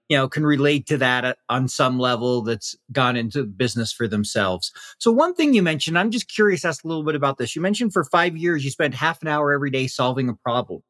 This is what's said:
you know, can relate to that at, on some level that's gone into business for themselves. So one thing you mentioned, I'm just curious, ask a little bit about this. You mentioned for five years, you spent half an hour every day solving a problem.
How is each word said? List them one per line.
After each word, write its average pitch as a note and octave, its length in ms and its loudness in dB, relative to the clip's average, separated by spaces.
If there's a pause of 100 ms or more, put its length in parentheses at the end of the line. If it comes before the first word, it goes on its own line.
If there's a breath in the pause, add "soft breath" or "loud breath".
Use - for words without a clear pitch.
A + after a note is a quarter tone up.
(100)
you D3 80 4
know, C3+ 100 0
can D#3 160 -2
relate C#3+ 440 2
to D3+ 100 0
that B2+ 260 2
at, B2+ 140 -2 (100)
on B2+ 180 0
some B2+ 320 0
level B2 440 0
that's A2 340 -6 (160)
gone B2 240 2
into A#2 300 -4
business A2+ 440 -2
for A#2 160 -4
themselves. G2+ 640 -2 (280 loud breath)
So A#3 120 2
one D#4+ 240 4
thing D4 200 4
you G3+ 80 6
mentioned, D#3+ 360 0
I'm G#3 120 2
just A3+ 180 -4
curious, G3+ 380 0
ask D#3 180 -4
a E3 40 -8
little D#3+ 160 -4
bit D#3 100 0
about C#3 240 0
this. A#2+ 180 -4
You D#3+ 60 -6
mentioned G#3 320 0
for E3+ 100 2
five E3+ 320 2
years, D#3+ 300 0
you C3+ 40 -4
spent C#3 240 -2
half D#3 280 -2
an D#3 60 -6
hour D3 260 2
every C#3+ 160 -2
day C3 160 0
solving B2+ 240 -2
a B2 240 -2
problem. A#2+ 560 -4